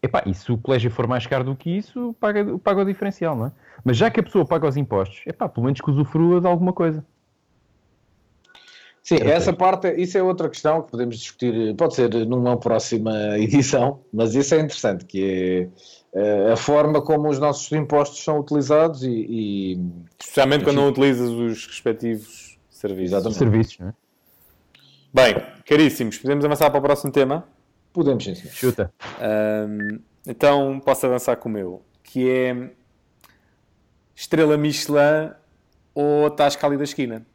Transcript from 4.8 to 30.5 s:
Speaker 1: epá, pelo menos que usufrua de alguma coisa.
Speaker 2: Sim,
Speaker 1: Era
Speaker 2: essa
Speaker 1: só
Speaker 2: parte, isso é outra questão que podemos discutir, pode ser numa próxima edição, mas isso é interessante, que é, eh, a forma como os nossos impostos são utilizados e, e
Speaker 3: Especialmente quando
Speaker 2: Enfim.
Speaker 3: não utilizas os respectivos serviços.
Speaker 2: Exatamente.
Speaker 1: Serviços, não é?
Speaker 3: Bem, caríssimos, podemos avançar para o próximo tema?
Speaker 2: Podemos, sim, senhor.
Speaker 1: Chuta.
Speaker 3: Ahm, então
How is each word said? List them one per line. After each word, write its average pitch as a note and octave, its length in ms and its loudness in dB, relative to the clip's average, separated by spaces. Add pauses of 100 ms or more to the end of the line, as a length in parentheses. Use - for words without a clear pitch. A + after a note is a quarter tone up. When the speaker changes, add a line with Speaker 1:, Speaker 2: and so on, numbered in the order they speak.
Speaker 1:
epá, F#3 220 -6
pelo A#2 180 -4
menos C#3 140 -2
que - 100 -4
usufrua D#3+ 500 2
de F3+ 60 0
alguma F3+ 260 2
coisa. D#3+ 320 -2 (2000)
Speaker 2:
Sim, - 160 2
Speaker 1:
Era C3+ 140 2
Speaker 2:
essa E3+ 200 2
Speaker 1:
só E3+ 60 -2
Speaker 2:
parte, F#3 320 2 (120)
isso F3+ 160 -2
é F#3+ 60 2
outra F3+ 260 0
questão D#3 340 -2
que - 100 -14
podemos A#2+ 260 -4
discutir, A2+ 560 -4
pode D#3+ 200 0
ser A#2+ 140 2 (160)
numa B2 320 0
próxima A2 800 -2
edição, B2+ 640 2 (120)
mas A2 220 0
isso C#3 200 2
é D#3 60 4
interessante, G#2+ 440 -4
que F#2 640 -2 (460)
é, F#2 60 -2
eh, G#2 320 2
a - 40 2
forma D3+ 460 2
como D3+ 260 0
os C#3+ 120 0
nossos C#3+ 320 -2
impostos D3 500 0
são D3+ 160 -2
utilizados D3 640 2
e, C3 80 -4
e G2+ 680 -4 (400)
Speaker 3:
Especialmente C#3 420 2
quando C#3+ 140 2
Speaker 2:
Enfim. C#3 80 4
Speaker 3:
não C#3+ 60 6
utilizas C3 400 2
os A#2 360 -4
respectivos - 880 -6 (140)
serviços. F#2 420 -6
Speaker 2:
Exatamente. G2+ 260 -2
Speaker 1:
Serviços, A2+ 420 2
não F2+ 80 -10
é? A2 40 -12 (1200)
Speaker 3:
Bem, B2 220 6 (320)
caríssimos, C#3 520 4
podemos C#3+ 260 -2
avançar D3 260 2
para C#3+ 80 0
o C3+ 40 0
próximo C#3+ 300 0
tema? C3+ 320 2 (480)
Speaker 2:
Podemos, C#3+ 320 0
sim, F#2+ 120 -8
senhor. - 180 -18
Speaker 1:
Chuta. A2+ 380 -2 (280)
Speaker 3:
Ahm, G#2+ 800 -2 (280)
então C#3 540 2